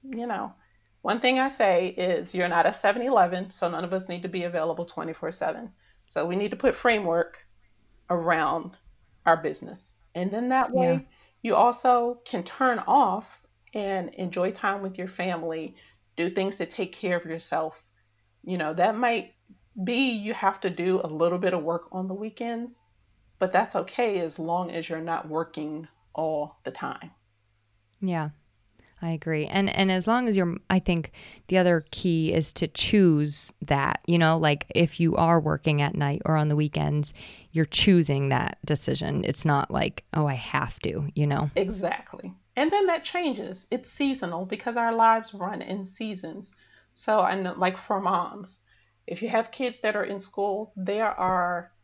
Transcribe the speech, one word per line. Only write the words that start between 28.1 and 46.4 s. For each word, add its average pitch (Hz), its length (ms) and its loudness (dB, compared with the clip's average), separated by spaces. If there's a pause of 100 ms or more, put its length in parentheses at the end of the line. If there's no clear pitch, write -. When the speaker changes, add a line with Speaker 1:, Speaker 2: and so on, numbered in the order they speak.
Speaker 2:
I 165 100 -4
agree. 156 340 -2
And, 196 240 0
and 190 220 2
as 185 160 0
long 240 200 2
as 214 80 2
you're, 175 220 0 (120)
I 185 100 4
think 165 320 -2 (360)
the 185 100 4
other 175 340 6
key 165 420 0
is 160 200 0
to - 140 -4
choose 151 920 4
that, 139 440 2
you 170 120 4
know, 160 200 6
like, 151 280 2 (100)
if 165 240 4
you 165 160 4
are 165 240 6
working 156 420 2
at 143 140 0
night 143 300 0
or 156 100 4
on 151 140 4
the 147 60 4
weekends, 147 580 0 (380)
you're 160 140 4
choosing 143 640 4
that - 360 0
decision. 143 580 0
It's - 220 -2
not 143 260 2
like, - 320 -2 (100)
"Oh, 151 140 2
I 139 60 -2
have 131 460 -4
to," 127 360 -4
you 147 100 2
know? 143 300 0
Speaker 1:
Exactly. 185 800 -4 (220)
And 302 160 2
then 403 160 2
that 330 160 0
changes. 220 680 -6
It's 214 180 -6
seasonal 190 560 -4
because 208 320 -6
our 233 160 0
lives 226 400 4
run 196 280 -8
in 196 220 -6
seasons. 190 680 -12 (380)